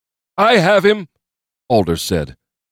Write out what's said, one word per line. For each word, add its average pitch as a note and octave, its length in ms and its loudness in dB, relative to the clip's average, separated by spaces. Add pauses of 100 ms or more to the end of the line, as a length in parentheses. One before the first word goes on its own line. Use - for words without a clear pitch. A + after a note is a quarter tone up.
(360)
"I A3 220 2
have F#3 260 2
him," G#3 240 0 (600)
Alder F2 280 0
said. D#2 380 -6 (360)